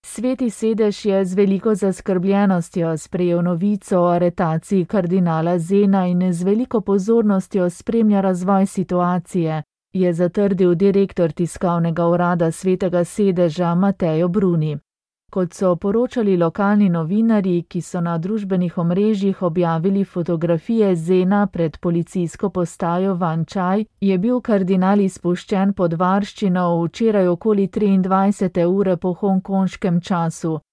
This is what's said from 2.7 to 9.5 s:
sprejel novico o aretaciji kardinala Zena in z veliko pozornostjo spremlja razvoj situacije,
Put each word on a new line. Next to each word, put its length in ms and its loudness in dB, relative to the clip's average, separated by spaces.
sprejel 460 -2
novico 600 0
o 100 4
aretaciji 720 0
kardinala 760 0
Zena 480 2
in 260 0
z 120 -4
veliko 360 0
pozornostjo 880 0
spremlja 500 0
razvoj 460 0
situacije, 960 -2